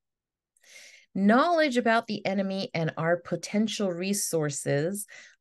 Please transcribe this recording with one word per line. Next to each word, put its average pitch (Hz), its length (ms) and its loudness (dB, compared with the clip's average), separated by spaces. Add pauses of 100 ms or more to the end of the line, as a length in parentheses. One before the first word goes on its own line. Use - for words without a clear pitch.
(1120)
Knowledge 262 640 4
about 226 300 2
the - 180 -8
enemy 190 480 -2
and 160 220 -2
our 165 220 0
potential 202 720 -2
resources 170 1120 -2 (360)